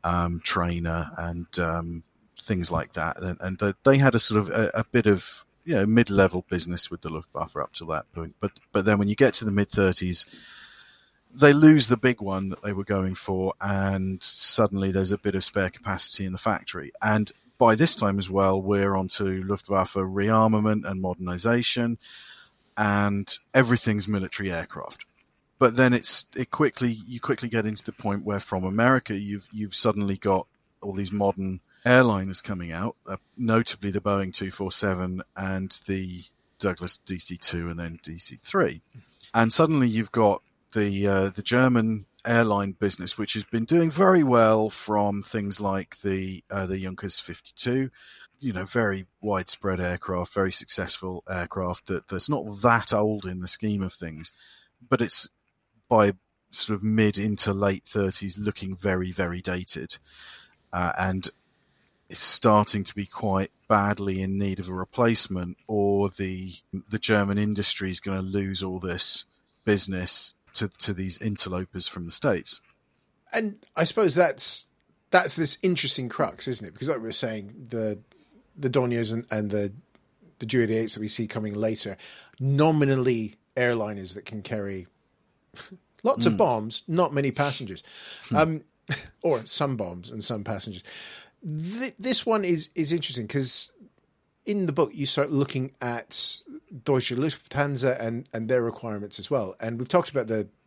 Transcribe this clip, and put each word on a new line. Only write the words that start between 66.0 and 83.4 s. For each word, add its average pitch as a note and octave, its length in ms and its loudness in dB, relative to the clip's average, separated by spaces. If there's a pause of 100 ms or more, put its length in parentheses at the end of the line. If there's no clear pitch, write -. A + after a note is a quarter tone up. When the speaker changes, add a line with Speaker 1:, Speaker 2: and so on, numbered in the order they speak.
Speaker 1:
the, F#2 440 -8 (360)
the A2 100 -4
German G2+ 380 2
industry G#2 520 0
is F#2 100 -8
gonna F#2+ 220 -6
lose F#2+ 400 -4
all F#2 180 -6
this - 460 -2 (380)
business F#2+ 720 0 (200)
to, G#2 160 0 (100)
to G#2 140 0
these F#2 240 -4
interlopers F#2 720 -2
from F2 180 -8
the E2 60 -8
States. - 500 -2 (720)
Speaker 2:
And A3 240 -4 (180)
I E3 80 2
suppose E3+ 320 2
that's, - 520 2 (440)
that's F#3 240 4
this D#3+ 280 0
interesting C#3+ 440 0
crux, - 400 -4
isn't A#2 180 -6
it? - 80 -14
Because C3 160 -8
like C3+ 100 -2
we A2+ 40 -10
were A2+ 80 -8
saying, A2 580 -8
the, G#2+ 300 -2 (560)
the C#3 140 -2
Dorniers A#2+ 420 0
and, A2+ 180 -6
and G#2+ 220 -2
the, G2+ 220 -2 (640)
the A#2+ 60 -8
Ju A#2+ 160 0
eighty-eights A2 320 0
that G#2+ 80 -8
we G#2+ 60 -6
see A2 200 -4
coming G#2+ 280 -6
later, G#2+ 420 -4 (420)
nominally C3+ 960 2 (220)